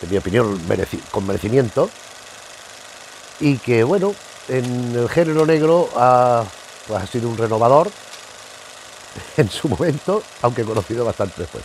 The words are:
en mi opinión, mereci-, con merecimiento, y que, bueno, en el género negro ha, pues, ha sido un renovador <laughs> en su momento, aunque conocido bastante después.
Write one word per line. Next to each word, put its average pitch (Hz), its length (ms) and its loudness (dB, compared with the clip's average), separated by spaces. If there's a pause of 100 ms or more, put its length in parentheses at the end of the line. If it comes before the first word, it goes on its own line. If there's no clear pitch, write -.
en 85 80 -8
mi 98 60 0
opinión, 98 520 0
mereci-, 92 400 -4
con 98 160 -4
merecimiento, 120 640 0 (1500)
y 143 180 2
que, 117 260 2
bueno, 190 300 0 (340)
en 123 480 -4
el 120 140 0
género 156 380 2
negro 160 480 4
ha, 123 480 4 (440)
pues, 104 140 -4
ha 95 60 -8
sido 120 200 -4
un 113 120 -6
renovador 117 500 4 (760)
<laughs> - 760 -14
en 113 120 2
su - 200 -6
momento, 175 520 -2 (220)
aunque 123 200 0
conocido 110 400 -2
bastante 101 380 -4
después. 60 240 -10